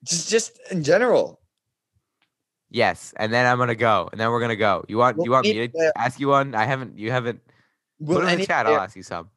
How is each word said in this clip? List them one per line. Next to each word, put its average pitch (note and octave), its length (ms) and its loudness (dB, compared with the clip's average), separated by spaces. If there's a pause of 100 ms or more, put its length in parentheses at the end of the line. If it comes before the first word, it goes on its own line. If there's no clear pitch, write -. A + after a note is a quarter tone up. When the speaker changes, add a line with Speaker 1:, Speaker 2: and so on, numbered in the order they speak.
Speaker 1:
Just, E3 260 -6
just A3 300 -2 (120)
in F3+ 120 -4
general. F3 560 2 (1300)
Speaker 2:
Yes, G#2 480 -2
and A2 140 -2
then A#2+ 140 4
I'm B2 120 4
gonna A#2+ 180 0
go, G#2+ 360 2
and - 80 -12
then A2+ 120 0
we're A#2 100 0
gonna A#2 140 -2
go. G2 320 0
You G#2 100 -4
want, A#2+ 200 2
Speaker 1:
Will E3 80 -2
Speaker 2:
you A#2 60 0
want C3 140 4
me G#3+ 120 0
Speaker 1:
any A#2 100 -2
Speaker 2:
to A#2+ 60 -10
Speaker 1:
player E3 220 0
Speaker 2:
ask B2 240 -4
you C#3+ 100 -2
one? C#3 260 2
I A2 100 2
haven't, C3 320 -6
you G#2+ 140 -6
haven't. B2 300 -4 (580)
Speaker 1:
Will D3+ 180 -2
Speaker 2:
Put E3 60 0
it F#3 40 0
in F3 60 2
Speaker 1:
any F3+ 100 0
Speaker 2:
the G3+ 40 -6
chat. D3 180 0
Speaker 1:
player D3+ 120 2
Speaker 2:
I'll G2 60 -2
ask F#2+ 120 -12
you F#2+ 80 -18
some. F2 340 -10